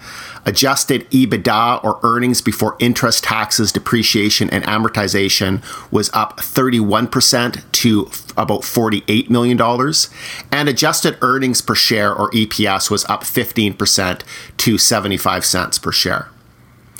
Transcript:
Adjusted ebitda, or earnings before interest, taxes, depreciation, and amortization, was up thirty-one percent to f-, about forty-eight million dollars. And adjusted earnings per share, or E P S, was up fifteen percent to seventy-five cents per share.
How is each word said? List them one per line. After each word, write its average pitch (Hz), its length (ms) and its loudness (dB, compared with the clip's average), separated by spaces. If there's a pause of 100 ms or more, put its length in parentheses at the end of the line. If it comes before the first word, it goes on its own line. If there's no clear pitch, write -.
(440)
Adjusted - 680 0
ebitda, 117 720 2
or 107 180 -2
earnings 120 380 2
before 107 400 -2
interest, 120 420 2
taxes, 110 480 0
depreciation, 104 800 0
and 98 140 -2
amortization, 98 960 0 (300)
was 107 200 2
up - 280 -2
thirty-one 117 680 2
percent 120 520 0 (160)
to 107 340 2
f-, - 160 -14 (120)
about 104 280 -2
forty-eight 110 640 0
million 120 260 2
dollars. 120 540 0 (400)
And 143 180 0
adjusted 151 520 0
earnings 127 420 0
per 113 140 -2
share, 104 360 2
or 104 220 0
E 110 120 2
P 104 200 -2
S, 95 240 0
was 104 140 0
up - 180 -4
fifteen 110 520 -2
percent 95 500 -2 (320)
to 107 220 2
seventy-five 95 640 0
cents - 340 -2
per 85 140 -6
share. - 360 -2 (720)